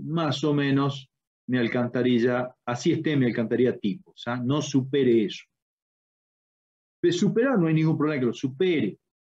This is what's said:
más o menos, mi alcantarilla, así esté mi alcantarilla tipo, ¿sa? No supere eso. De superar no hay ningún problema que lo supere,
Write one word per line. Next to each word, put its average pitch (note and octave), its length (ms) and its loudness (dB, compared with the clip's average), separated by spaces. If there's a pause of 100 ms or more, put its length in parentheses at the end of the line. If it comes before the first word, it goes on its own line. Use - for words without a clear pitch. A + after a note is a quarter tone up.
más D3+ 420 -2
o D3 100 2
menos, C#3 560 0 (360)
mi B2 120 0
alcantarilla, B2 960 0 (100)
así A#2+ 280 -2
esté D3+ 260 0
mi C3 80 4
alcantarilla A#2 520 0
tipo, - 380 -6
¿sa? A#2+ 200 -8
No C3 260 -2
supere B2+ 640 2
eso. - 180 -10 (1600)
De F3 100 2
superar A3 460 2
no E3+ 80 2
hay D#3+ 80 2
ningún D#3 240 2
problema D3+ 200 -2
que B2+ 100 -2
lo A2 40 -2
supere, C3+ 640 -2 (320)